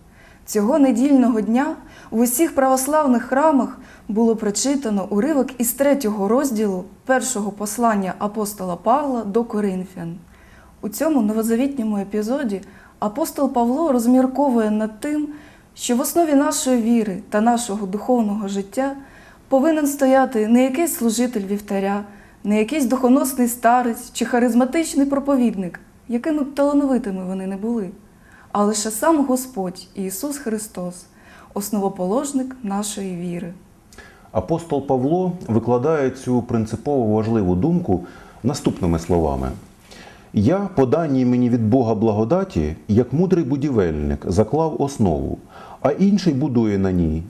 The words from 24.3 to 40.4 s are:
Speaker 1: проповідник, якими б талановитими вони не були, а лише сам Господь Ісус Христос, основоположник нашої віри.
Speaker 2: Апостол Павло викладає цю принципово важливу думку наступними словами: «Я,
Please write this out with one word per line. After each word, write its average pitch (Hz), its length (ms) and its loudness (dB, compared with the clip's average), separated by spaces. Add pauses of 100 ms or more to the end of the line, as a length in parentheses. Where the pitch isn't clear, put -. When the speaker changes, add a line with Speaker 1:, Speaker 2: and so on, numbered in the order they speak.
Speaker 1:
проповідник, 254 760 0 (280)
якими 285 340 -2
б 269 120 -8
талановитими 269 720 0
вони 190 220 -6
не 190 100 -6
були, 214 340 -4 (600)
а 208 120 2
лише 214 260 -2
сам 294 340 2
Господь 214 720 -4
Ісус 196 440 -6
Христос, 208 680 -10 (480)
основоположник 208 1080 -4
нашої 196 540 -6
віри. 175 360 -8 (800)
Speaker 2:
Апостол 147 540 -2
Павло 156 460 0 (160)
викладає 123 600 0
цю 123 320 -2
принципово 113 720 -2
важливу 110 400 2
думку 151 520 0 (360)
наступними 101 560 0
словами: 71 520 0 (840)
«Я, 123 220 4 (160)